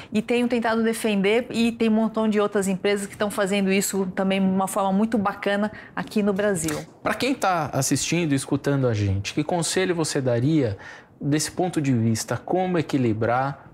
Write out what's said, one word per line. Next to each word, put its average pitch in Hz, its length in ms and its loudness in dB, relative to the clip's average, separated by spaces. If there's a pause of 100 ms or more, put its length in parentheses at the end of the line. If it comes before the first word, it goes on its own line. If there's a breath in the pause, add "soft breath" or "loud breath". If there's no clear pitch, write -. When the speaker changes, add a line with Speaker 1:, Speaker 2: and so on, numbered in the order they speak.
(140)
Speaker 1:
e 214 80 2
tenho 240 260 2
tentado 226 360 0
defender 220 640 2
e 233 220 2
tem 226 180 2
um 220 40 4
montão 220 360 2
de 208 100 2
outras 208 280 0
empresas 202 400 0
que - 100 -16
tão 208 140 -2
fazendo 196 400 0
isso 196 420 0
também 190 260 0
de 190 60 2
uma 190 220 2
forma 196 260 0
muito 220 240 2
bacana 202 540 -2 (240 loud breath)
aqui 202 260 -4
no 202 120 2
Brasil. 165 520 -2 (160)
Speaker 2:
Pra - 140 -2
quem 269 180 0
tá 175 400 0
assistindo 147 600 0
e - 20 4
escutando 139 520 0
a 117 60 2
gente, 101 400 0
que 151 100 -2
conselho 180 520 0
você 151 260 -2
daria 123 560 2 (420 loud breath)
desse 151 300 0
ponto 175 320 -2
de 139 100 2
vista, 113 460 0
como 185 400 -2
equilibrar 127 960 0